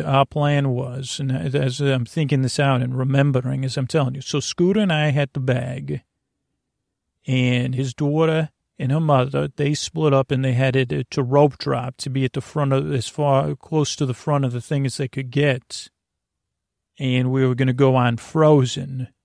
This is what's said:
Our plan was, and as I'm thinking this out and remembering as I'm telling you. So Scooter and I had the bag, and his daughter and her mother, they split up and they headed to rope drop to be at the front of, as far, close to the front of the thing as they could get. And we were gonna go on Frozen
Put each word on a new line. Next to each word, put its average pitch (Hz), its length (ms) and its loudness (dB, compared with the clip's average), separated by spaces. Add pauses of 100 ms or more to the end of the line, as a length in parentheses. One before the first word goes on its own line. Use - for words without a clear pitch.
Our 139 220 2
plan 143 420 0
was, 127 500 -6
and 135 140 -4
as 139 480 -2
I'm 135 240 0
thinking 143 380 0
this 131 180 0
out 135 220 2
and 127 120 -4
remembering 135 720 0
as 131 140 -4
I'm 131 80 -2
telling 135 280 0
you. 139 60 -10
So 143 200 -4
Scooter 190 400 0
and 190 120 0
I 151 160 2
had 143 240 0
the 143 80 -6
bag, 127 640 -4 (1200)
and 127 480 0
his 127 200 -4
daughter 156 560 0 (280)
and 123 140 -2
her 160 80 2
mother, 139 560 0
they 147 160 0
split 151 400 0
up 135 180 2
and 131 140 0
they 131 80 0
headed 127 560 0
to 143 140 -2
rope 139 340 4
drop 127 400 -6
to - 140 -10
be 131 160 0
at - 80 -6
the - 80 -4
front 139 320 -2
of, 147 180 0
as 127 160 -4
far, 143 480 0
close - 400 -2
to 147 80 -2
the 127 80 -2
front 139 320 -2
of 123 80 -2
the 120 80 -6
thing 139 240 -2
as 127 140 -4
they 135 100 -4
could 131 220 -8
get. 139 580 -2 (1080)
And 127 340 0
we 131 140 2
were 127 80 2
gonna 131 180 2
go 131 240 4
on 120 220 2
Frozen 139 880 2 (160)